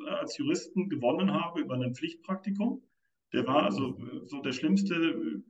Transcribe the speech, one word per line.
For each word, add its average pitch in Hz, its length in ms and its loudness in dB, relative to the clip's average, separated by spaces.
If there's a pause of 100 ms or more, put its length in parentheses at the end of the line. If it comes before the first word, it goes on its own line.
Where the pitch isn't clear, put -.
äh, - 60 -6
als - 260 -4
Juristen 160 500 0
gewonnen 147 420 2
habe 170 300 0
über 131 140 -2
ein 123 200 0
Pflichtpraktikum. 196 880 -4 (500)
Der 120 120 2
war 131 180 4
also, - 340 -2
äh, - 280 -10
so 143 140 -10
der 135 120 -2
schlimmste 165 960 2